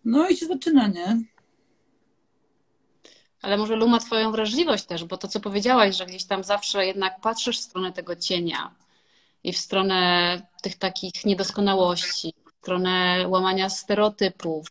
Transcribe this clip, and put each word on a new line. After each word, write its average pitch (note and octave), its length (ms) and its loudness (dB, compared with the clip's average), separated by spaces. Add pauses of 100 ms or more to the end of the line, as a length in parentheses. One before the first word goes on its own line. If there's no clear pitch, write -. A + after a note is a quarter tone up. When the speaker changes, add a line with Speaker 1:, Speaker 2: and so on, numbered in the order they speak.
Speaker 1:
No C#4+ 240 4
i F4+ 80 4
się E4 80 -8
zaczyna, C#4+ 420 4
nie? F#3+ 340 0 (2250)
Speaker 2:
Ale G3+ 160 0
może G#3+ 180 0
Lu A3+ 120 2
ma A#3 120 6
twoją A3 320 0
wrażliwość A3 540 0
też, E3+ 180 -8
bo F3+ 140 -8
to, G3 100 -10
co G#3 120 -6
powiedziałaś, G#3 580 2
że F#3 80 -6
gdzieś F#3 180 -14
tam F#3+ 200 -4
zawsze G3+ 420 0
jednak F#3+ 360 -2
patrzysz A3+ 380 -2
w - 40 -10
stronę F#3 300 -6
tego F3 220 -8
cienia E3+ 600 -4 (680)
i F3+ 100 -6
w - 40 -6
stronę F3+ 840 2 (200)
tych F#3+ 140 -8
takich F#3 500 -8
niedoskonałości, F#3+ 1080 0 (120)
w - 160 -20
stronę F3+ 680 2
łamania F#3+ 420 2
stereotypów. G3 1000 -2